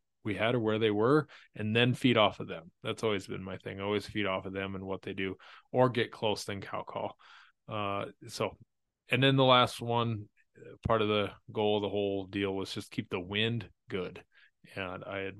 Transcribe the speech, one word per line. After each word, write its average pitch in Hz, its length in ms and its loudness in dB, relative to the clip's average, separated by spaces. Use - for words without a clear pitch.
we 104 100 -2
had 110 200 2
or 120 60 0
where 107 180 2
they 110 120 4
were, 123 360 4
and 107 200 -2
then 123 200 4
feed 120 240 4
off 104 220 4
of 107 80 -10
them. 85 220 -12
That's 110 220 -6
always 101 220 0
been 95 160 -8
my 95 140 -10
thing. 98 240 -10
Always 101 240 -2
feed 104 220 -4
off 95 180 -2
of 95 80 -8
them 98 220 -6
and 95 100 -8
what 95 160 -6
they 98 140 -8
do, 95 220 -4
or 127 160 6
get 117 240 -2
close, 104 320 -2
then 101 160 -8
cow - 220 -8
call. - 340 -8
Uh, 101 380 -4
so, - 280 -4
and 127 140 2
then 135 140 6
the 135 80 6
last 123 360 6
one, 117 480 -2
part 110 160 4
of 104 60 2
the 104 220 2
goal 104 240 2
of 101 60 0
the 101 60 0
whole 98 380 -2
deal 98 280 -2
was 95 180 -6
just - 180 -10
keep - 180 -6
the 98 120 -4
wind 107 480 -2
good. 90 340 -6
And 92 300 -8
I 98 140 -8
had 95 200 -6